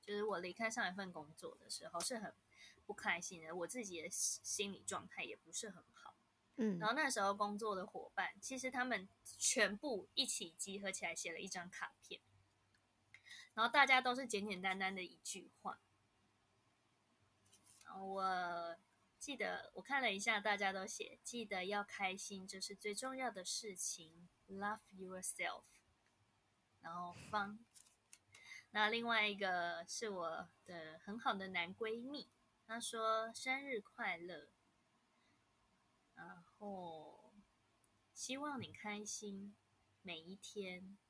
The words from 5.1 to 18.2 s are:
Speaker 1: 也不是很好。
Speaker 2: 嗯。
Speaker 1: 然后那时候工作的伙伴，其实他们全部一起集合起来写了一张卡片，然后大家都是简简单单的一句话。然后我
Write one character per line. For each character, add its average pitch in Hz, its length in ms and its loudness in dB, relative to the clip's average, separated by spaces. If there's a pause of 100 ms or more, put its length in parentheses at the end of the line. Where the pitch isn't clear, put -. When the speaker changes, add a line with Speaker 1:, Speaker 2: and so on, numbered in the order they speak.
Speaker 1:
也 113 100 -6
不 - 160 -20
是 214 180 -4
很 175 140 -14 (100)
好。 - 220 -16 (400)
Speaker 2:
嗯。 202 240 4
Speaker 1:
然 214 80 2
后 240 80 4
那 294 140 4
时 233 100 4
候 196 160 6
工 208 220 0
作 214 180 0
的 185 100 -2
伙 - 300 -10
伴， 180 240 0
其 262 180 -4
实 254 140 0
他 254 140 2
们 202 240 0 (280)
全 208 380 6
部 226 400 -2
一 269 100 4
起 180 260 0
集 196 280 -4
合 196 100 -2
起 185 140 -2
来 170 100 0
写 170 200 -4
了 - 60 -6
一 196 100 -6
张 180 200 -6
卡 - 320 -6
片， - 200 -12 (1300)
然 220 120 6
后 240 40 6
大 277 160 10
家 262 140 10
都 254 160 6
是 262 100 0
简 208 220 2
简 185 140 -2
单 190 180 0
单 190 160 2
的 185 80 -4
一 175 180 -10
句 - 300 -6 (100)
话。 - 200 -6 (2000)
然 - 100 -12
后 190 120 -4
我 180 720 2 (420)